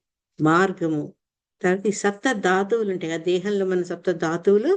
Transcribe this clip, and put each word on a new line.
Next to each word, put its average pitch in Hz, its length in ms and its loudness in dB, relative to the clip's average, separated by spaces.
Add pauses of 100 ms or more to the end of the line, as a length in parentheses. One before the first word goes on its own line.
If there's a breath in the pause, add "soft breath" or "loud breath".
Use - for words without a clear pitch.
(400)
మార్గము, 165 600 2 (600)
తర్వాత 190 260 2
ఈ 202 40 2
సప్త 202 400 -2
ధాతువులు 196 600 0
ఉంటాయి 165 220 -4
కదా, 165 100 -6
దేహంలో 185 420 -2
మన 185 180 0
సప్త 180 280 -4
ధాతువులు, 196 640 2